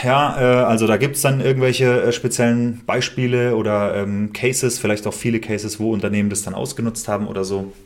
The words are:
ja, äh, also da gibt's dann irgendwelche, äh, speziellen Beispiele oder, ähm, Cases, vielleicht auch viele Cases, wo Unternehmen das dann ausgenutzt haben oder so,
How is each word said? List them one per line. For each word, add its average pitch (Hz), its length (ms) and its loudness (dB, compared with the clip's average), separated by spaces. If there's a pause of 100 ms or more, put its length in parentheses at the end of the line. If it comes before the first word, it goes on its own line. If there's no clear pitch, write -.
ja, 139 340 2
äh, 127 240 4
also 113 240 2
da 110 80 4
gibt's 135 240 0
dann 135 220 2
irgendwelche, 127 600 2
äh, 117 100 2
speziellen 120 720 0
Beispiele 123 720 0
oder, 104 400 0
ähm, 101 340 -2
Cases, 131 480 -2
vielleicht 104 280 -2
auch 98 60 -4
viele 113 280 -2
Cases, 104 360 -6
wo 110 140 0
Unternehmen 104 380 0
das 98 140 -4
dann 92 120 -8
ausgenutzt 117 540 -6
haben 104 180 -2
oder 98 160 -4
so, 98 300 -4 (120)